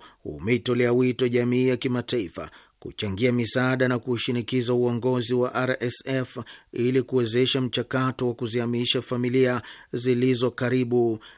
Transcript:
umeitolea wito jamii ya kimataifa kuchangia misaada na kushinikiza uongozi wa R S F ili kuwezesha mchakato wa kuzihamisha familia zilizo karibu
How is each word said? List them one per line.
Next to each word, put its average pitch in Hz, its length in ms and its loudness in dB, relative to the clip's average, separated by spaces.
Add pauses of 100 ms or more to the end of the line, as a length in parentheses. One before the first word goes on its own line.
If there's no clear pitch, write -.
(260)
umeitolea 120 680 0
wito 127 340 2
jamii 123 400 2
ya 127 100 0
kimataifa 120 720 -4 (280)
kuchangia 107 520 -2
misaada 127 560 2
na 123 120 0
kushinikiza 120 760 -2
uongozi 123 600 0
wa 123 220 0
R 127 240 0
S 120 140 -2 (120)
F 131 320 -4 (360)
ili 127 280 2
kuwezesha 123 600 0
mchakato 127 680 -2
wa 120 60 0
kuzihamisha 120 680 -2
familia 123 600 0 (320)
zilizo 123 580 2
karibu 120 680 0 (180)